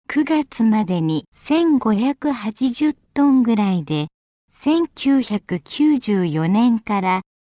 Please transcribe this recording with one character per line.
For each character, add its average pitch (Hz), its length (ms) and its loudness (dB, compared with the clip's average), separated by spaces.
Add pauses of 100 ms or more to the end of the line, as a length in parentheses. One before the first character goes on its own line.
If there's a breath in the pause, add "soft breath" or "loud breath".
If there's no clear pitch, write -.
九 294 160 -2
月 302 400 -2
ま 214 180 2
で 180 160 -2
に 156 320 -2
千 320 460 0
五 220 160 0
百 277 400 -2
八 220 360 -4
十 294 240 -2 (200)
ト 285 140 2
ン 262 160 4
ぐ 233 120 2
ら 202 160 2
い 175 140 -2
で、 151 240 -4 (420)
千 320 380 0
九 269 320 0
百 202 400 -6
九 302 380 0
十 196 260 0
四 160 240 -2
年 226 300 2
か 208 200 -4
ら、 185 220 -2 (260)